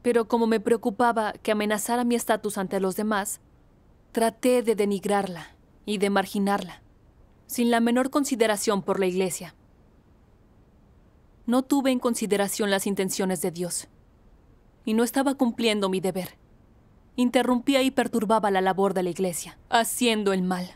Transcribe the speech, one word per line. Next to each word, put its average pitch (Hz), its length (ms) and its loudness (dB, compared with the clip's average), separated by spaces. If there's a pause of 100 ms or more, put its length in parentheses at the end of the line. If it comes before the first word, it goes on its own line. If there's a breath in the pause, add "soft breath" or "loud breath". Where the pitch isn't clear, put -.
Pero 233 260 2
como 233 200 2
me 220 140 2
preocupaba 226 720 0
que - 180 -4
amenazara 214 540 0
mi 240 100 2
estatus 220 420 -2
ante 190 220 -2
los 185 160 0
demás, 208 460 -4 (720)
traté 240 500 2
de 220 120 2
denigrarla 196 840 -2 (280)
y 208 120 -4
de 202 120 2
marginarla, 196 720 -2 (640)
sin 240 260 0
la 233 100 2
menor 247 280 2
consideración 220 760 0
por 190 160 -2
la 190 80 2
iglesia. 180 460 -4 (1900)
No 247 140 2
tuve 269 300 0
en 247 80 0
consideración 202 720 0
las 196 160 0
intenciones 190 540 -2
de 185 100 -2
Dios, 170 360 -8 (960)
y 220 120 -2
no 233 80 4
estaba 269 320 0
cumpliendo 220 540 0
mi 190 100 0
deber. 180 380 -6 (800)
Interrumpía 247 680 2
y 262 80 2
perturbaba 220 580 0
la 190 120 2
labor 190 340 2
de 185 80 0
la 175 80 -2
iglesia, 180 480 -6 (100)
haciendo 226 640 2
el 190 80 0
mal. 180 340 -4